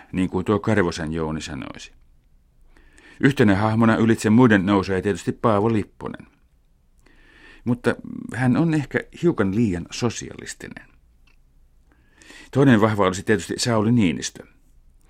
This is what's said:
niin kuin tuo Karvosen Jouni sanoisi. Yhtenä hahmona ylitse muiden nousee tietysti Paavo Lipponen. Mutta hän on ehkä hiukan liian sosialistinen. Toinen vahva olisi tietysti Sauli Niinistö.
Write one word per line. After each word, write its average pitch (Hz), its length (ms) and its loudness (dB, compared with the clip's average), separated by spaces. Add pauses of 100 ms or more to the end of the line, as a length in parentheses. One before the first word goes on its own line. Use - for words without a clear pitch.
(120)
niin 90 180 -2
kuin 90 160 -4
tuo 104 140 0
Karvosen 87 540 -2
Jouni 78 280 -6
sanoisi. - 500 -14 (1300)
Yhtenä 120 360 4
hahmona 110 400 2
ylitse 110 340 2
muiden 107 360 6
nousee 95 360 0
tietysti 98 300 -4
Paavo 113 420 0
Lipponen. - 540 -8 (1400)
Mutta 120 320 -2 (380)
hän 123 240 0
on 160 160 0
ehkä 147 260 -4 (240)
hiukan 104 320 0
liian 95 360 -2
sosialistinen. - 960 -10 (1600)
Toinen 127 300 6
vahva 107 240 4
olisi 92 180 -2
tietysti 101 340 -2
Sauli 113 340 0
Niinistö. 95 520 -2 (680)